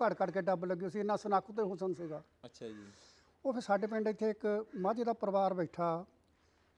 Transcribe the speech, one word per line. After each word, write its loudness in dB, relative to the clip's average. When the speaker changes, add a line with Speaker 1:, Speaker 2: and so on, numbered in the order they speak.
Speaker 1:
ਘੜ 4
ਘੜ 2
ਕੇ 0
ਡੱਬ 2
ਲੱਗੇ -2
ਸੀ, -4
ਇੰਨਾ 2
ਸੁਨੱਖ 2
ਤੇ -2
ਹੁਸਨ 0
ਸੀਗਾ। -8
Speaker 2:
ਅੱਛਾ -12
ਜੀ। -12
Speaker 1:
ਉਹ 0
ਫਿਰ -4
ਸਾਡੇ 2
ਪਿੰਡ 0
ਇੱਥੇ 0
ਇੱਕ 0
ਮਾਝੇ 0
ਦਾ 0
ਪਰਿਵਾਰ 2
ਬੈਠਾ, -2